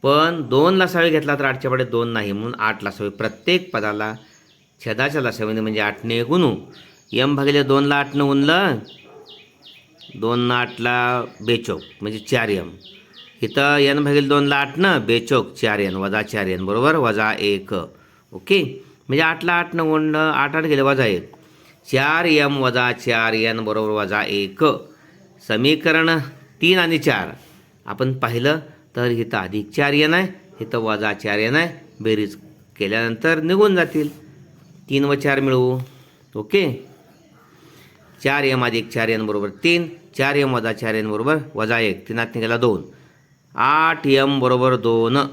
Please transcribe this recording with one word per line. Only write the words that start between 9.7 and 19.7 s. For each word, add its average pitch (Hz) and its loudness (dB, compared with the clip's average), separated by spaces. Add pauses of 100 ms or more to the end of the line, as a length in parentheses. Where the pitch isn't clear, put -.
दोन 120 0
आठला 123 0 (240)
बेचोक 117 -2 (200)
म्हणजे 107 -8
चार 117 -2
एम. 87 -2 (720)
इथं 143 2
एन 143 2
भागिले 143 2
दोनला 143 2
आठनं 139 0
बेचोक 117 0
चार 104 0
एन 95 -2
वजा 98 -2
चार 104 -4
एन 92 -4
बरोबर 127 2
वजा 110 0
एक. 101 -2 (580)
ओके, 180 0 (460)
म्हणजे 139 0
आठला 165 -2
आठनं 170 -2